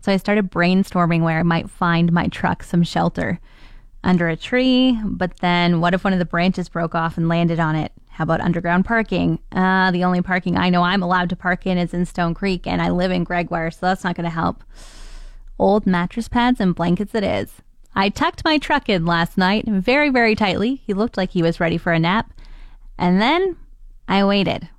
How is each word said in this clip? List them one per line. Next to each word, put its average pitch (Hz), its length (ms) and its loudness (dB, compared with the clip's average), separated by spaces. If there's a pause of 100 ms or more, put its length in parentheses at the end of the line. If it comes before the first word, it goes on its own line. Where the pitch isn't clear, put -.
So 196 120 0
I 196 40 4
started 202 340 0
brainstorming 175 720 2
where 160 180 2
I - 20 0
might 170 260 0
find 170 440 2
my 170 160 2
truck 175 340 -4
some 175 200 0
shelter. 170 580 -2 (640)
Under 175 240 2
a 160 80 -2
tree, 254 680 2
but 185 340 -4
then 175 420 2
what 170 120 2
if 185 120 -2
one 196 80 2
of 185 60 0
the 180 60 0
branches 175 440 -2
broke 165 260 -6
off 165 240 -2
and 165 100 0
landed 170 320 2
on 156 140 0
it? 156 180 -4 (160)
How - 160 -6
about 160 160 0
underground 175 460 0
parking? 175 520 0 (140)
Uh, 185 380 2
the 175 140 0
only 180 180 2
parking 180 340 -2
I 180 140 0
know 175 120 2
I'm 180 200 0
allowed 180 280 0
to 180 60 -4
park 180 300 -4
in 185 120 0
is 175 140 -2
in 180 140 -2
Stone 170 280 -2
Creek, 185 320 -4
and 175 140 -2
I 170 80 0
live 180 220 0
in 180 140 0
Gregoire, 170 460 -4
so 180 160 -6
that's 190 180 -2
not 175 120 -4
gonna 170 140 -4
help. 165 340 -4 (960)
Old 202 280 2
mattress 185 420 -2
pads 240 300 2
and 185 160 2
blankets 175 400 -2
it 208 100 0
is. - 260 -4 (440)
I 202 160 2
tucked 330 340 -2
my 311 140 2
truck 285 300 -2
in 175 180 2
last 170 300 0
night 196 300 2
very, 240 420 2
very 233 280 4
tightly. 214 400 0
He 214 180 -4
looked 214 220 -2
like 185 140 -2
he 180 120 0
was 165 160 2
ready 170 200 0
for 170 140 -2
a 165 60 2
nap. 170 340 0 (640)
And 180 240 2
then 339 360 2 (500)
I 196 180 2
waited. 196 440 0 (100)